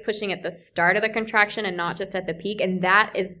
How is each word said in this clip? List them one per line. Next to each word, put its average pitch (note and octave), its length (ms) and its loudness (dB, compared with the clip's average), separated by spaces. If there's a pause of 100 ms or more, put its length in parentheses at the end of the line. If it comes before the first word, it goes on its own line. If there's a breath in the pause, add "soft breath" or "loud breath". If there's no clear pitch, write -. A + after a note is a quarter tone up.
pushing G#3+ 260 -2
at - 140 -4
the F3+ 80 -4
start F3 420 2
of G#3 80 0
the A3 60 2
contraction A3 580 0
and F3+ 100 -4
not F3 200 -2
just F#3+ 180 -6
at F#3 140 -4
the E3 60 -2
peak. G#3 260 -4
And F#3 220 0
that G3 340 6
is, F#3 120 0 (120)